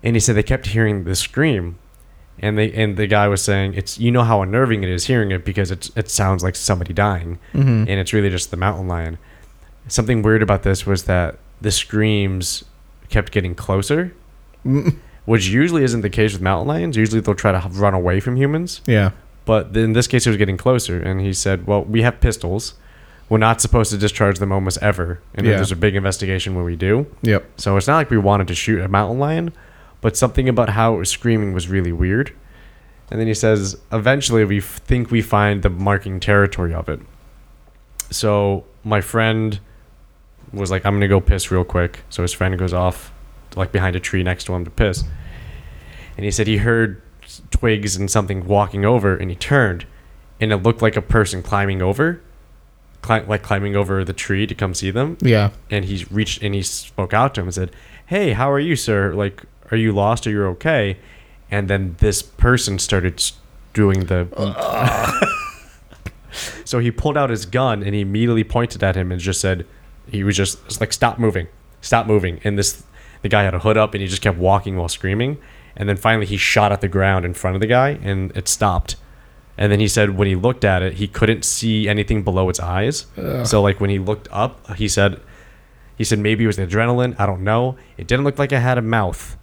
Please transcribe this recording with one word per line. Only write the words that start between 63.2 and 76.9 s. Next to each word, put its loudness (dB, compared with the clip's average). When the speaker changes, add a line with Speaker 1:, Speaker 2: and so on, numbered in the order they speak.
Speaker 1:
doing 2
the -2
Speaker 2:
Ugh. -2
Speaker 1:
<laughs> -4
So -2
he 2
pulled -2
out 2
his -4
gun 0
and -2
he 0
immediately 2
pointed -2
at 2
him -2
and -4
just -2
said, -2
he -4
was 2
just, -4
like, -2
"Stop 0
moving. 0
Stop 0
moving." 2
And 0
this, -4
the -4
guy 4
had 2
a -2
hood 2
up 2
and -4
he -4
just -6
kept 0
walking 2
while -4
screaming. -4
And -4
then 2
finally 2
he -4
shot 2
at 0
the -2
ground 2